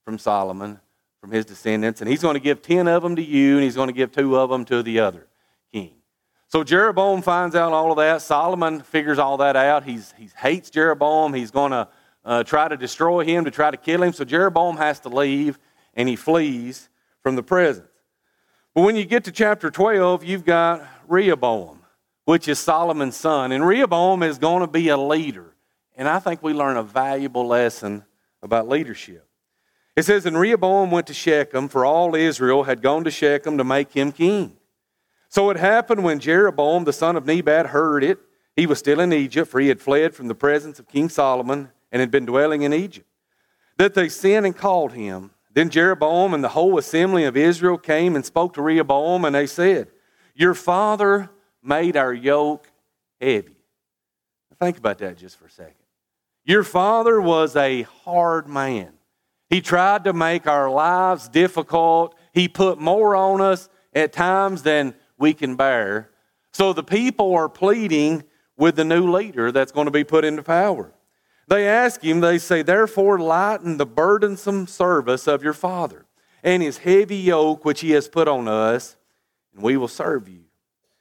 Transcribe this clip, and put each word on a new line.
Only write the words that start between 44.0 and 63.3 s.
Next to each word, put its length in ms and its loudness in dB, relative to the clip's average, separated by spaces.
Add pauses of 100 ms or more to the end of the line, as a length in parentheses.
sent 380 2
and 100 -4
called 360 0
him. 380 -10 (220)
Then 160 2
Jeroboam 640 2
and 100 -2
the 60 0
whole 300 2
assembly 460 0
of 120 -2
Israel 400 2
came 380 0
and 100 -4
spoke 300 -2
to 60 -6
Rehoboam, 640 0
and 120 0
they 100 0
said, 440 -2 (440)
'Your 220 0
father 720 0 (360)
made 320 0
our 160 0
yoke 580 -2 (480)
heavy." 380 -2 (1040)
Think 180 -2
about 220 -4
that 180 -10
just 200 -20
for 100 -20
a 40 -20
second. 240 -20 (720)
Your 180 4
father 560 2
was 380 0
a 240 0
hard 640 -2
man. 460 -6 (560)
He 100 2
tried 460 0
to 80 0
make 340 -2
our 220 2
lives 580 0
difficult. 880 0 (160)
He 160 2
put 320 0
more 360 2
on 260 2